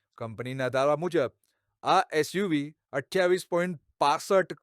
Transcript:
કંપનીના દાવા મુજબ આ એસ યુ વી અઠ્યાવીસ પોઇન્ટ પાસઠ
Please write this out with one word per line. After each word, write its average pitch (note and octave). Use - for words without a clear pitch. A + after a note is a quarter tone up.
કંપનીના A#2+
દાવા D3
મુજબ E3
આ E3
એસ -
યુ G3+
વી C#3+
અઠ્યાવીસ F3+
પોઇન્ટ F3
પાસઠ D#3+